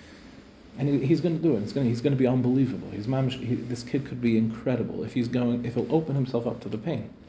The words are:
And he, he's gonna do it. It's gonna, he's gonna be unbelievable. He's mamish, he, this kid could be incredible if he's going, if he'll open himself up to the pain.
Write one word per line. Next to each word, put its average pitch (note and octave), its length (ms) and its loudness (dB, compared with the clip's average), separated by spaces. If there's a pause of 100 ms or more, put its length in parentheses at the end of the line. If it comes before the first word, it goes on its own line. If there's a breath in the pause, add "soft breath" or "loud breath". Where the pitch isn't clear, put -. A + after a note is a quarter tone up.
(800 loud breath)
And C#3+ 100 0
he, C3+ 160 2
he's C#3+ 160 4
gonna E3 140 2
do D#3 200 4
it. G#2 60 0
It's G#2 100 -6
gonna, C#3 140 0
he's A#2 160 0
gonna C#3+ 140 2
be C3 100 4
unbelievable. B2 640 2
He's G2+ 160 -8
mamish, C3 280 0
he, A#2 200 -4
this B2 300 -4
kid - 240 -2
could B2 140 -8
be A2+ 180 4
incredible A2+ 640 0
if A2+ 100 -6
he's A#2+ 140 0
going, A#2+ 360 0
if A#2+ 120 -4
he'll B2 180 0
open D#3+ 220 2
himself A#2+ 320 0
up A2 140 -4
to - 60 -10
the G#2+ 120 -6
pain. C3+ 340 -6 (160)